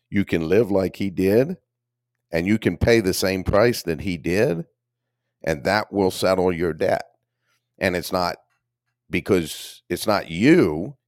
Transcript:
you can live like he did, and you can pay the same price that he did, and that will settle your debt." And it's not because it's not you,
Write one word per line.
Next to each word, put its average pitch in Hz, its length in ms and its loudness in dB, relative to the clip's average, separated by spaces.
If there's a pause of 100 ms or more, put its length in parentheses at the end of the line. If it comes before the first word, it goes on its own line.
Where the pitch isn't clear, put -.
you 98 160 -2
can 82 240 -2
live 98 220 4
like 95 260 0
he 98 120 -4
did, 104 460 2 (760)
and 85 160 -2
you 107 100 2
can 98 180 0
pay 117 240 4
the 92 140 0
same 95 320 -2
price 110 380 2
that 80 180 -4
he 87 160 -4
did, 120 480 -2 (760)
and 76 220 -4
that 104 300 -2
will 95 180 2
settle 92 400 0
your 87 220 -2
debt." - 420 -4 (600)
And 90 180 0
it's 85 160 -6
not 90 280 -2 (720)
because - 800 -2
it's 107 180 -6
not 95 220 0
you, 104 680 2 (100)